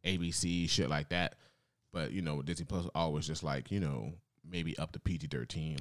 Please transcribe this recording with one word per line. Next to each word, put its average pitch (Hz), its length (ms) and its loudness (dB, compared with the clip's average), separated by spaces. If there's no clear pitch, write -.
A 92 140 4
B 85 120 2
C, 85 360 2
shit 76 240 4
like 76 200 2
that. 87 260 2
But, 80 200 -2
you 95 80 -2
know, 73 220 0
Disney 80 240 -4
Plus 87 280 0
always 80 320 2
just, 80 160 -4
like, 69 280 -2
you 101 100 2
know, 71 320 -2
maybe 85 300 -2
up 76 140 -4
to - 80 -8
P 85 180 0
G 76 80 -4
thirteen, 71 540 -2